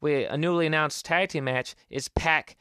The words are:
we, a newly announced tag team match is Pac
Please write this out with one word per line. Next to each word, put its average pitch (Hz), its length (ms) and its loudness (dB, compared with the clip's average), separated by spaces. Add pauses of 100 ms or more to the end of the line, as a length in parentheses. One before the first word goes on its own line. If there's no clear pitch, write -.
we, 143 240 2
a - 120 -4
newly 170 300 2
announced 156 380 0
tag 180 260 0
team 143 140 -4
match 127 300 -2 (160)
is 135 180 -8
Pac - 520 0